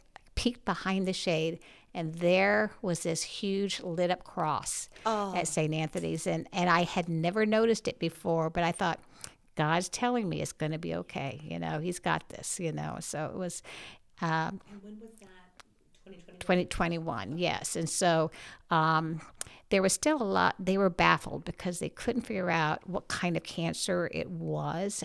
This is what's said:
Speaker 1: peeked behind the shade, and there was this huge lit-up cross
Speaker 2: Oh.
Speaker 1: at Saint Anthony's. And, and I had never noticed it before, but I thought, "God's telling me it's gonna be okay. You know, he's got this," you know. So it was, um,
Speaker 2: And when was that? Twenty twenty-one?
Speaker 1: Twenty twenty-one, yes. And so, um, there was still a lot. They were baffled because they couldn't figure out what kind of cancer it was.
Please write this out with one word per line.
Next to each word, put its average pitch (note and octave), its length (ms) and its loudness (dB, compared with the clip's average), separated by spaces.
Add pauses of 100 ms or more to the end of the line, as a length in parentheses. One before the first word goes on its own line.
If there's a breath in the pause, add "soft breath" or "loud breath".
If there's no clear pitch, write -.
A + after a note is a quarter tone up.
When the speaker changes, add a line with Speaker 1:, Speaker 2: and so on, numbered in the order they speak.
(340)
Speaker 1:
peeked - 300 0
behind F#3+ 440 0
the F#3+ 60 2
shade, E3 440 0 (360 loud breath)
and D#3+ 220 -4
there G3 560 4 (100)
was F3 200 -2
this E3 200 0
huge G3 580 -2
lit-up F3+ 440 0
cross - 640 -2 (180)
Speaker 2:
Oh. G#3 280 0
Speaker 1:
at F3+ 140 0
Saint D#3 260 0
Anthony's. D#3+ 520 -2
And, E3 260 -2
and F3+ 180 2
I E3+ 140 6
had E3+ 240 -2
never F3 380 2
noticed A3 420 4
it - 100 -4
before, E3 520 0
but F3 120 0
I E3 100 4
thought, E3+ 280 -2 (540 loud breath)
"God's D#3+ 340 2
telling A#3+ 400 0
me D#3 140 -2
it's - 100 -4
gonna D#3 260 -2
be E3 160 -4
okay. D3 500 -6
You D#3 140 -8
know, D#3+ 200 -4
he's F3 200 -4
got D#3 300 -2
this," - 320 -8
you D#3+ 120 -2
know. D3+ 280 -4
So D3+ 260 -6
it - 100 -8
was, F3+ 260 -6 (580 loud breath)
um, E3 400 -2 (100)
Speaker 2:
And G3+ 120 -18
when G#3+ 180 -14
was A3 100 -18 (100)
that? G3 80 -20 (760)
Twenty F#3+ 140 -18
twenty-one? - 220 -20
Speaker 1:
Twenty F3+ 260 4
twenty-one, D#3+ 720 -2
yes. - 380 0
And E3 120 0
so, E3 420 4 (400 loud breath)
um, D#3+ 500 2 (480 loud breath)
there G3 140 6
was F#3+ 120 6
still D4+ 280 2
a - 20 0
lot. F#3+ 340 4
They F#3 180 2
were G3 140 4
baffled E3 560 2
because F3 320 -4
they - 100 -4
couldn't A#3+ 340 -2
figure F#3 280 -2
out D#3+ 380 2
what F#3 200 -6
kind F3 300 0
of - 40 -2
cancer E3+ 680 -2
it - 180 -4
was. E3 760 -4